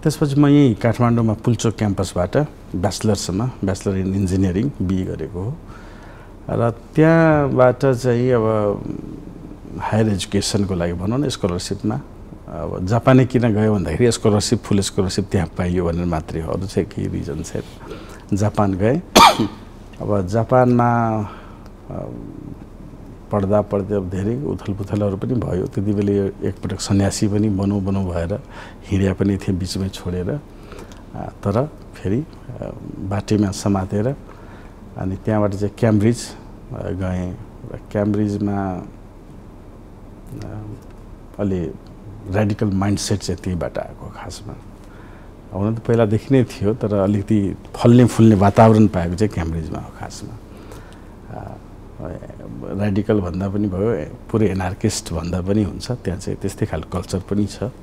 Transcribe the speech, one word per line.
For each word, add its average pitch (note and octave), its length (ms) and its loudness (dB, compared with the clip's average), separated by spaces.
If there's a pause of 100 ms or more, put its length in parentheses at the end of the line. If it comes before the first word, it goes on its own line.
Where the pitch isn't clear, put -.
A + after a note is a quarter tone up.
त्यसपछि C#3+ 380 2
म D3 60 8
यहीँ C#3+ 280 8
काठमाडौँमा A#2 580 2
पुल्चोक A2+ 440 0
क्याम्पसबाट F#2 600 0 (400)
ब्याचलरसम्म, F#2+ 720 0 (140)
ब्याचलर F#2+ 320 0
इन F#2+ 180 0
इन्जिनियरिङ F#2+ 560 0 (120)
बिए F#2 220 0
गरेको F2 380 -6
हो। A#2+ 120 -6 (960)
र A#2 200 2
त्यहाँबाट D3 1160 4
चाहिँ B2 440 2
अब A#2 140 4 (1300)
हायर A2 300 2
एजुकेसनको G2+ 680 0
लागि F2 180 0
भनौँ F#2+ 260 -2
न, D3 100 0
स्कलरसिपमा, G2 680 -2
अब F#2 920 -8
जापानै B2+ 380 6
किन A#2 300 2
गयो G#2+ 200 4
भन्दाखेरि G2 380 2
स्कलरसिप, G#2 500 2
फुल G2+ 180 2
स्कलरसिप F#2+ 500 -2
त्यहाँ F2+ 280 0
पाइयो F2+ 260 0
भनेर E2+ 200 0
मात्रै E2 360 -2
हो, - 120 -6
अरू F#2+ 140 -4
चाहिँ G2 220 -2
केही F#2+ 200 -4
रिजन E2 340 -6
छैन। - 200 -8 (720)
जापान G2+ 380 2
गएँ। A2+ 280 2 (140)
<coughs> - 320 8 (480)
अब G2+ 300 0
जापानमा, A#2 960 4 (680)
अ, F2+ 160 -8 (1300)
पढ्दा G#2 280 4
पढ्दै G2+ 340 0
अब F#2+ 160 0
धेरै G#2 320 -2
उथल G#2 300 -4
पुथलहरू G2+ 440 -2
पनि A#2+ 180 -2
भयो। F2+ 320 0
त्यति G2+ 260 -2
बेला G2+ 200 2
यो G2+ 120 2 (200)
एकपटक F#2+ 360 -4
सन्यासी G2 480 2
पनि G#2 200 2
बनौँ G2 340 0
बनौँ G2 220 0
भएर F2 340 -2 (500)
हिँड्या G2 240 2
पनि G2 240 2
थिएँ F#2+ 220 -2
बिचमै F#2 300 -4
छोडेर, F2+ 420 -6
अ, D3 80 -4 (800)
तर A2+ 540 -2 (240)
फेरि, G2 220 -2
अ, - 540 -8 (280)
बाटैमा G2+ 520 0
समातेर G2+ 640 0 (840)
अनि F#2+ 180 -4
त्यहाँबाट G#2 380 2
चाहिँ G2+ 240 -2
क्याम्ब्रिज, A2 400 4 (540)
अ, F#2 160 -8
गएँ। F2+ 440 -4 (400)
र - 60 -10 (140)
क्याम्ब्रिजमा, G2+ 920 0 (1600)
अ, - 180 -12 (800)
अलि F#2+ 200 2 (680)
रेडिकल G#2+ 360 2
माइन्डसेट G2 520 0
चाहिँ F2+ 260 -4
त्यहीँबाट E2 340 -2
आएको - 380 -10
खासमा। - 380 -12 (1000)
हुन G#2 220 0
त A#2 40 -6
पहिलादेखि A2+ 520 2
नै C3 140 8
थियो, G#2 300 0
तर G#2+ 200 -2
अलिकति G2+ 600 2 (220)
फल्ने A#2+ 280 8
फुल्ने A2 300 8
वातावरण G#2+ 520 8
पाएको F2 280 0
चाहिँ G#2 180 0
क्याम्ब्रिजमा E2 460 -4
हो - 220 -12
खासमा। - 360 -12 (1000)
अ, - 160 -12 (1300)
रेडिकल G#2 380 2
भन्दा F#2 280 -2
पनि G2+ 200 0
भयो, F#2 380 0 (240)
पुरै G#2+ 160 4
एनार्किस्ट F#2 640 -2
भन्दा E2+ 280 -2
पनि G2+ 220 2
हुन्छ, - 280 -4
त्यहाँ G#2+ 300 -4
चाहिँ - 200 -6
त्यस्तै G2 260 -2
खालको E2+ 320 -6
कल्चर F#2 200 -4
पनि G2+ 280 -2
छ। - 160 -8 (200)